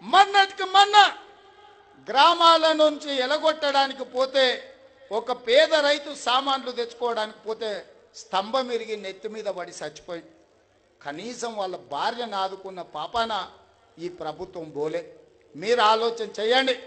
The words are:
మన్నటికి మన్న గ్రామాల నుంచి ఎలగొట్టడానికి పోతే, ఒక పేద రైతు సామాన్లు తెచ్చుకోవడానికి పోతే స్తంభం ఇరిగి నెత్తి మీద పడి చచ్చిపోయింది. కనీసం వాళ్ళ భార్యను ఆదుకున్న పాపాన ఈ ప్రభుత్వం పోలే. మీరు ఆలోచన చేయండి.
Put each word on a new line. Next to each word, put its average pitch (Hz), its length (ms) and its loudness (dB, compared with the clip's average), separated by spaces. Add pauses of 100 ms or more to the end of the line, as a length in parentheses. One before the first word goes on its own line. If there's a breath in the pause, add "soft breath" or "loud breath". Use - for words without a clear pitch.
మన్నటికి 392 600 4 (100)
మన్న 403 220 8 (1080)
గ్రామాల 330 580 6 (180)
నుంచి 294 280 0 (140)
ఎలగొట్టడానికి 277 880 0
పోతే, 262 320 2 (720)
ఒక 233 140 -6 (160)
పేద 302 240 6 (160)
రైతు 294 240 -2 (140)
సామాన్లు 262 540 -2
తెచ్చుకోవడానికి 233 680 -6
పోతే 220 240 -8 (500)
స్తంభం 220 540 -2
ఇరిగి 220 280 -6
నెత్తి 190 320 -12
మీద 208 220 -8
పడి 175 220 -12
చచ్చిపోయింది. 165 520 -12 (680)
కనీసం 214 580 -10
వాళ్ళ 185 160 -6 (180)
భార్యను 214 500 -4
ఆదుకున్న 190 380 -10 (140)
పాపాన 226 380 -4 (720)
ఈ 175 40 -8 (140)
ప్రభుత్వం 156 440 -10 (120)
పోలే. 156 240 -4 (600)
మీరు 233 200 0 (100)
ఆలోచన 226 360 0 (120)
చేయండి. 254 360 2 (120)